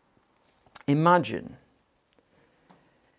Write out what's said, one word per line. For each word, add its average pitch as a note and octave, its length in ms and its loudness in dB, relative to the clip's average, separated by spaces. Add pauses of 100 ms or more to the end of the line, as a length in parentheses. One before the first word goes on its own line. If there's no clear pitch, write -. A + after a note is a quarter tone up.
(880)
Imagine, D3+ 720 0 (1600)